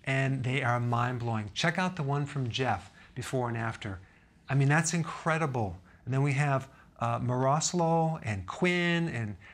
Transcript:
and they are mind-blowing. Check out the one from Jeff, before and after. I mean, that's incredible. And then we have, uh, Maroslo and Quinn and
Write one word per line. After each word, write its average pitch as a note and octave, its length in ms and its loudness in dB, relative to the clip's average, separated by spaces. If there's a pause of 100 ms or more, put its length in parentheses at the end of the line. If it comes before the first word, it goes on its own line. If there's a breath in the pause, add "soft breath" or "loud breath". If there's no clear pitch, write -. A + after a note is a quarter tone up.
and C3+ 400 0
they B2+ 200 0
are A#2+ 160 2
mind-blowing. A#2 720 -2
Check E3 240 0
out F#3 180 0
the D#3+ 80 -4
one C#3+ 220 0
from C3 240 -2
Jeff, A2 420 -2 (220 loud breath)
before B2 360 -2
and A#2 80 -2
after. A2 420 -6 (480 soft breath)
I C3 80 0
mean, C#3 120 6
that's D#3 260 4
incredible. D3+ 800 0 (300 loud breath)
And A#2+ 80 -2
then C3+ 80 2
we C#3+ 120 2
have, C#3 340 0 (320 loud breath)
uh, A#2 200 0
Maroslo D#3+ 1040 2
and G2 220 -4
Quinn F3 640 2
and A2+ 260 -4 (180 loud breath)